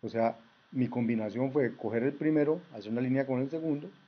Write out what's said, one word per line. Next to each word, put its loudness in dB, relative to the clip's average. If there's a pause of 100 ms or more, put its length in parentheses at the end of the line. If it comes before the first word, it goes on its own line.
O -6
sea, 2 (340)
mi 2
combinación 0
fue 2
coger -2
el 0
primero, 2 (120)
hacer -8
una 0
línea 0
con 0
el -2
segundo -4 (160)